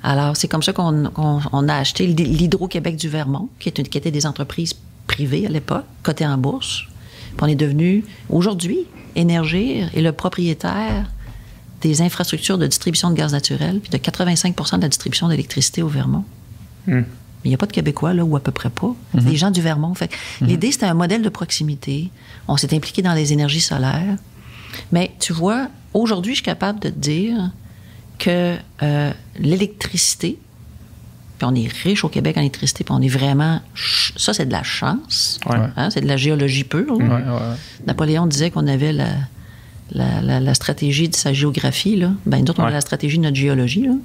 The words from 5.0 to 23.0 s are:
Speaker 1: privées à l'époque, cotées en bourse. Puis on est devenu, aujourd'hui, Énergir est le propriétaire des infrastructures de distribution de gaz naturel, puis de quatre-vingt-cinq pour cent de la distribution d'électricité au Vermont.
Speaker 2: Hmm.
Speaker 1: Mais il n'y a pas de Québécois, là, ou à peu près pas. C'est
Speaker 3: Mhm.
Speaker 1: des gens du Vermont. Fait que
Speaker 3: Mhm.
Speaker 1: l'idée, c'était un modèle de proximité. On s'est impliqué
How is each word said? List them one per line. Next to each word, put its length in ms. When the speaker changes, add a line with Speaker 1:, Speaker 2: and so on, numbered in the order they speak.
Speaker 1:
privées 400
à 20
l'époque, 340
cotées 220
en 120
bourse. 460
Puis 60
on 60
est 80
devenu, 500
aujourd'hui, 480
Énergir 800
est 60
le 100
propriétaire 1000
des 200
infrastructures 580
de 80
distribution 420
de 60
gaz 180
naturel, 480
puis 80
de 80
quatre-vingt-cinq 580
pour 120
cent 100
de 60
la 60
distribution 380
d'électricité 540
au 60
Vermont. 360
Speaker 2:
Hmm. 120
Speaker 1:
Mais 80
il 40
n'y 60
a 20
pas 80
de 60
Québécois, 420
là, 100
ou 120
à 40
peu 120
près 180
pas. 240
C'est 80
Speaker 3:
Mhm. 80
Speaker 1:
des 60
gens 160
du 100
Vermont. 340
Fait 120
que 80
Speaker 3:
Mhm. 60
Speaker 1:
l'idée, 240
c'était 140
un 100
modèle 280
de 60
proximité. 840
On 100
s'est 180
impliqué 260